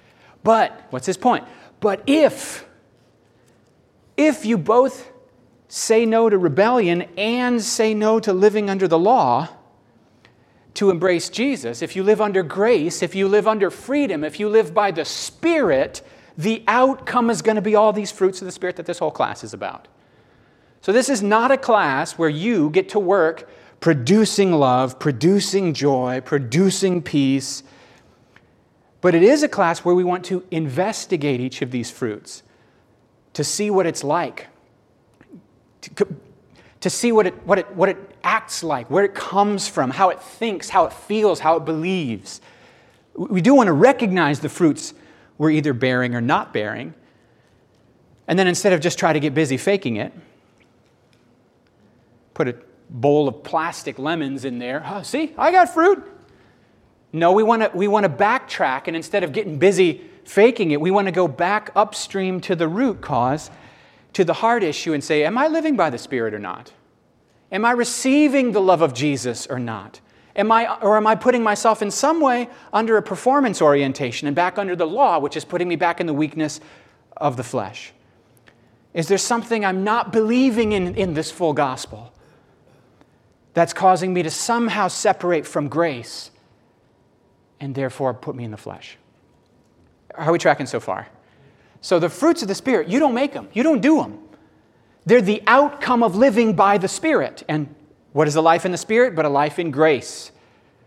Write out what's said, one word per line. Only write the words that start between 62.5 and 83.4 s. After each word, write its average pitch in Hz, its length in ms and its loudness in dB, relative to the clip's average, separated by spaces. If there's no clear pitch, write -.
the 165 120 -2
root 208 340 -2
cause, 131 480 -2
to 196 100 2
the 165 100 0
heart 226 300 0
issue, 156 300 -4
and 139 100 -2
say, 151 220 0
"Am 214 140 -2
I 294 80 2
living 311 280 0
by 170 140 2
the 120 80 -8
Spirit 113 380 -6
or 104 40 -10
not? 98 320 -12
Am 202 140 -2
I 233 60 4
receiving 262 800 2
the 196 100 0
love 175 220 4
of 139 100 0
Jesus 123 540 -4
or 127 100 -6
not? 110 420 -10
Am 208 160 0
I, 226 300 0
or 214 140 4
am 214 120 2
I 220 80 4
putting 240 260 0
myself 214 400 0
in 208 80 -4
some 311 320 0
way 247 260 0
under 220 260 2
a 202 40 2
performance 254 580 0
orientation 143 680 2
and 143 80 -4
back 180 240 -2
under 190 160 -4
the 170 100 -2
law, 196 320 2
which 143 180 -4
is 151 100 -8
putting 175 220 -4
me 170 100 -4
back 170 220 -2
in 180 60 -2
the 156 80 -4
weakness 151 460 -4
of 143 200 -4
the 127 60 -8
flesh? 107 480 -10
Is 165 140 -4
there 196 100 2
something 226 480 -2
I'm 190 180 -2
not 214 300 -2
believing 226 600 2
in, 185 200 -2
in 185 220 -4
this 156 160 -4
full 165 220 -2
gospel 127 580 -6